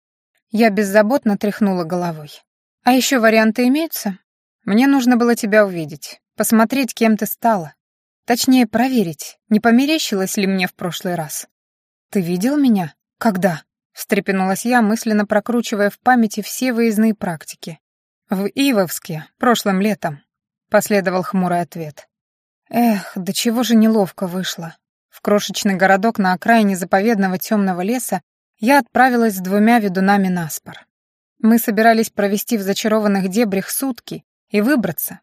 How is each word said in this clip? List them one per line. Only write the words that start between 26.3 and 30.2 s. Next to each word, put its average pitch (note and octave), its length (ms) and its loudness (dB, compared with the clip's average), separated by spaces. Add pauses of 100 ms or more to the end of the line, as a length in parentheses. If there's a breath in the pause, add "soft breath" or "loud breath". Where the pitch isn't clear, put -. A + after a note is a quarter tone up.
окраине G#3 420 2
заповедного F#3+ 600 0
темного F#3+ 440 -2
леса A3+ 400 -4 (380)
я C4+ 200 4
отправилась A#3+ 560 2
с F#3+ 40 -8
двумя G#3 400 2
ведунами G3 480 2